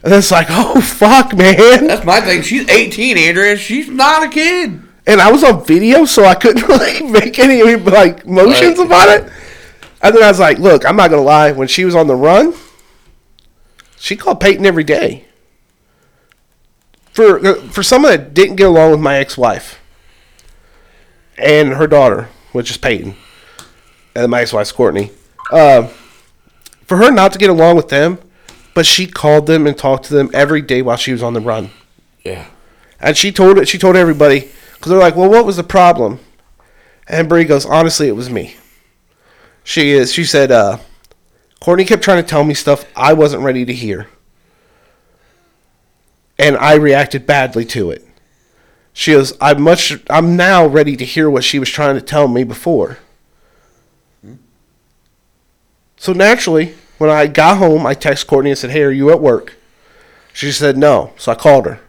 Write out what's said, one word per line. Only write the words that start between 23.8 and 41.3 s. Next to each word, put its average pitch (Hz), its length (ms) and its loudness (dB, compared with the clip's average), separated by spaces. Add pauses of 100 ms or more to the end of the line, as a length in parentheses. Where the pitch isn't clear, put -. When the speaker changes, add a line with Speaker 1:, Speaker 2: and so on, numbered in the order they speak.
Speaker 1:
and 120 160 -4
my 123 100 -2
ex-wife's 110 300 -6
Courtney, 104 400 -4 (400)
uh, 135 360 4 (1000)
for 180 120 -4
her 240 140 4
not 196 220 2
to 185 60 -14
get 202 100 2
along 170 260 4
with 156 140 -2
them, 160 300 -2 (540)
but 165 120 0
she 185 200 0
called 151 420 0
them 156 200 0
and 143 100 -4
talked 135 280 -4
to - 80 -10
them 139 200 0
every 147 280 -4
day 131 200 -4
while 120 140 -2
she 131 160 -8
was 120 120 -8
on 120 100 -8
the 113 80 -6
run. 113 300 -8 (520)
Speaker 2:
Yeah. 92 220 -14 (560)
Speaker 1:
And 147 160 -4
she 202 140 -4
told 196 260 4
it, 196 100 0
she 196 100 -6
told 185 200 2
everybody, 147 500 2 (320)
'cause 160 100 -14
they're 185 100 2
like, 170 160 4
"Well, 185 140 2
what 226 160 4
was 196 120 -6
the 175 60 -8
problem?" 170 560 0 (880)
And 165 200 -4
Bree 170 160 2
goes, 143 220 0
"Honestly, 160 420 -2
it 107 80 -4
was 123 140 -14
me." 110 260 -12 (1080)
She 143 280 -4
is, 131 220 0
she 170 100 -6
said, 139 280 0
uh, 110 260 0 (800)